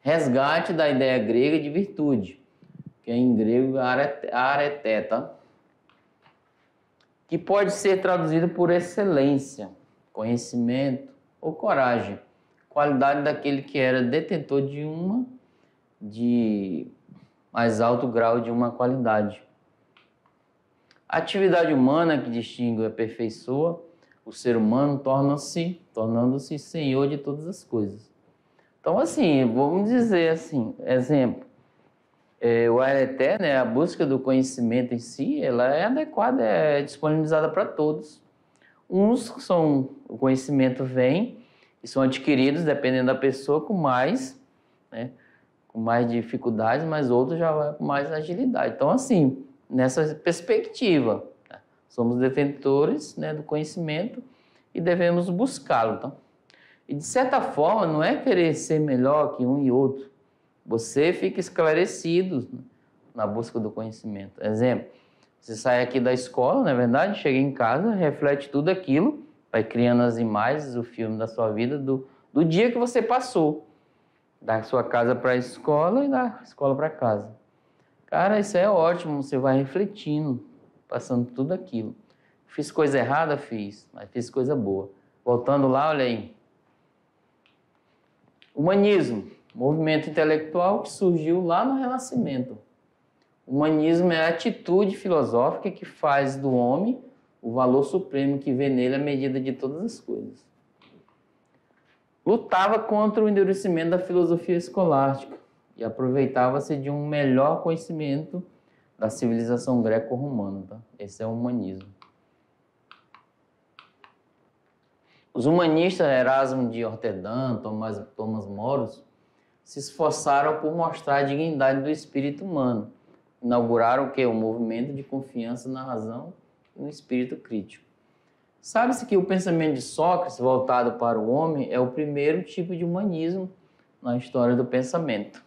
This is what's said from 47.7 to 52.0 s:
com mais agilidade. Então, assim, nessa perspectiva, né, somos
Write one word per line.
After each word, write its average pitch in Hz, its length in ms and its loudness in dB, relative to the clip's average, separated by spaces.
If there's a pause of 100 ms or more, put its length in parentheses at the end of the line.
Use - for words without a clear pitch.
com - 100 -8
mais 143 260 -2
agilidade. 160 640 -2
Então, 143 160 2
assim, 180 540 2 (260)
nessa 151 460 0
perspectiva, 151 1080 0 (240)
né, - 120 -20 (280)
somos 120 300 0